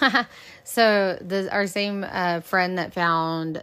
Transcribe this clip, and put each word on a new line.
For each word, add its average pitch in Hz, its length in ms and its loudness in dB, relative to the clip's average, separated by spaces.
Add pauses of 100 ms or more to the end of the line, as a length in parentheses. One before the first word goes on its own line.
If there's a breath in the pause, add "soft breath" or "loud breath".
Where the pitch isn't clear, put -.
<laughs> - 640 -2
so 208 560 2
the, 190 320 -4
our 202 140 0
same, 202 380 -4
uh, 175 360 -2
friend 180 380 0
that 170 160 -4
found 165 680 0